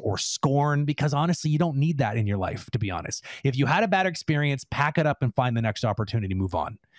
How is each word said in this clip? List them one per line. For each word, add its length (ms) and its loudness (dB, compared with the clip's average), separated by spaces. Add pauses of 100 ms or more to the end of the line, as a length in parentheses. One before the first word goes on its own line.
or 120 0
scorn? 680 2
Because 280 0
honestly, 380 0
you 80 2
don't 180 0
need 220 2
that 180 0
in 120 2
your 100 2
life, 320 -4
to 80 -2
be 140 -2
honest. 320 -6 (180)
If 140 2
you 100 2
had 160 4
a 60 2
bad 180 2
experience, 640 0
pack 280 0
it 80 2
up 140 0
and 140 0
find 220 0
the 60 0
next 220 -2
opportunity, 520 -2
move 180 -2
on. 240 -4 (200)